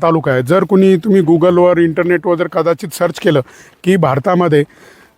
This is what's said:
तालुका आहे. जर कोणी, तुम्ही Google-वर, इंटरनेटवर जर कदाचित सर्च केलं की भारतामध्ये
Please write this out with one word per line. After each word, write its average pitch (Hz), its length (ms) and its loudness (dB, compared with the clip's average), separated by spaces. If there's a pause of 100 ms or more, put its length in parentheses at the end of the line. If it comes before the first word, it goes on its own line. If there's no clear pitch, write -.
तालुका 160 280 0
आहे. 131 120 0
जर 180 200 0
कोणी, 190 320 2
तुम्ही 190 260 0
Google-वर, 175 560 2
इंटरनेटवर 170 580 -2
जर 170 120 -4
कदाचित 165 460 -4
सर्च 175 260 -4
केलं 151 220 0 (420)
की 180 120 2
भारतामध्ये 156 680 0 (540)